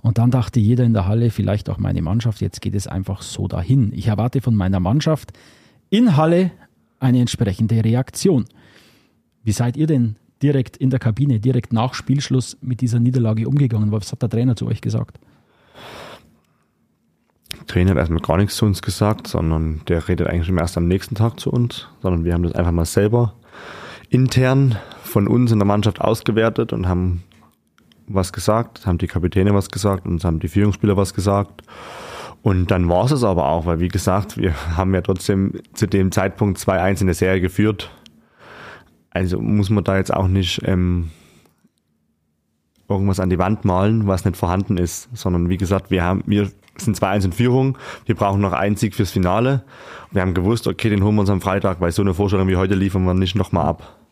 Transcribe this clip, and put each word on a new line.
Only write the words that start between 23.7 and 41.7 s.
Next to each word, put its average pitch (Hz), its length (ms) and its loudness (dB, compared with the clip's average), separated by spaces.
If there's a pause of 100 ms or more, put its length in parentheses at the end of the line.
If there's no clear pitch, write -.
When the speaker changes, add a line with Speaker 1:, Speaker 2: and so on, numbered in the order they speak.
Speaker 2:
intern 127 680 2 (280)
von 101 240 0
uns 120 240 2
in 107 80 2
der 98 60 2
Mannschaft 104 360 0
ausgewertet 110 720 0
und 104 140 -2
haben 90 360 0 (840)
was 98 260 -2
gesagt, 110 520 -2
haben 87 120 0
die 90 100 -4
Kapitäne 95 460 2
was 98 160 0
gesagt 98 360 -2
und 87 180 -2
haben 82 160 0
die - 80 -4
Führungsspieler 101 500 2
was 98 160 0
gesagt. 101 480 0 (800)
Und 92 300 2
dann 90 180 2
war's 98 220 4
es 131 120 2
aber 85 260 2
auch, 80 160 -2
weil 85 140 0
wie 87 100 0
gesagt, 98 480 -2
wir 90 160 0 (220)
haben 95 180 0
ja 90 80 0
trotzdem 95 520 -2 (200)
zu - 120 0
dem 95 260 2
Zeitpunkt 98 460 0
zwei 95 240 0
eins 95 200 0
in 95 60 2
der 85 80 2
Serie 92 260 2
geführt. 104 500 -2 (1200)
Also 90 280 -2
muss 104 300 0
man 104 140 2
da 95 140 0
jetzt 95 140 -2
auch 95 160 0
nicht, 92 380 0
ähm, 90 460 0 (1800)